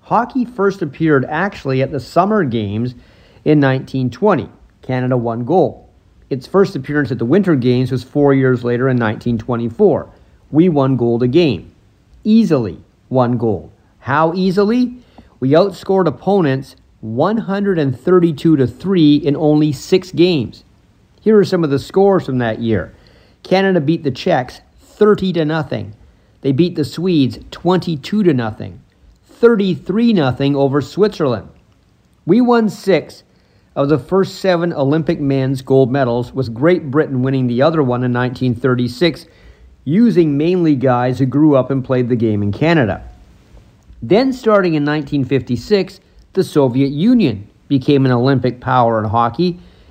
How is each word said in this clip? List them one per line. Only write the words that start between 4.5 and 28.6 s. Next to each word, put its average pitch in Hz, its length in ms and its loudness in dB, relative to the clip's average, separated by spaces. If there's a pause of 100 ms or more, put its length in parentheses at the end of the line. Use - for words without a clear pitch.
Canada 127 380 -2
won 117 260 -6
gold. 143 420 -2 (440)
Its 131 160 -8
first 190 280 0
appearance 143 380 -4
at 120 60 -6
the 117 80 -4
Winter 180 280 2
Games 123 380 0
was 123 100 -6
four 143 300 0
years 127 320 0
later 120 240 -2
in 127 80 0
nineteen 117 400 -2
twenty-four. 117 720 -2 (400)
We 170 200 4
won 135 260 2
gold 117 260 0
again. 123 480 0 (540)
Easily 165 580 2 (280)
won 123 260 2
gold. 104 340 -2 (280)
How 156 340 0
easily? 202 640 0 (440)
We 131 100 0
outscored 185 580 2
opponents 139 680 -2 (280)
one 139 340 -2
hundred 196 420 -2
and 139 180 -2
thirty-two 170 600 2
to 131 100 2
three 165 500 2
in 143 200 0
only 151 360 2
six - 380 -2
games. 147 540 0 (560)
Here 214 180 4
are 185 60 6
some 175 200 0
of 143 60 -2
the 139 80 0
scores 190 460 0
from 131 140 -4
that 113 220 -2
year. 110 340 -2 (480)
Canada 190 400 2
beat 160 220 -2
the 139 60 0
Czechs 135 520 -4 (180)
thirty 196 540 0
to 165 100 0
nothing. 127 480 -6 (480)
They 139 120 -2
beat 175 240 0
the 151 80 -2
Swedes 151 560 -2 (100)
twenty-two 175 720 -2
to 175 100 4
nothing, 104 480 -6 (440)